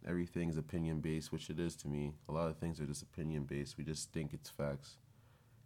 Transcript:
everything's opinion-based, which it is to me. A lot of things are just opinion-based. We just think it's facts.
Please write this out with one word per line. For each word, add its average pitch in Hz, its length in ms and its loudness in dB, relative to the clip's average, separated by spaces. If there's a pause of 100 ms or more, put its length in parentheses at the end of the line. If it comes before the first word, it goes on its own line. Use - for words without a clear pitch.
everything's 85 500 2
opinion-based, 78 760 2
which 80 200 -4
it 80 100 0
is 85 160 2
to - 120 -6
me. 73 260 2 (140)
A 73 40 0
lot 82 160 4
of 78 80 0
things 82 240 0
are 73 60 0
just 73 160 -2
opinion-based. 71 760 0
We 73 80 -4
just 78 280 -2
think 78 200 0
it's - 160 -8
facts. 71 480 -2 (680)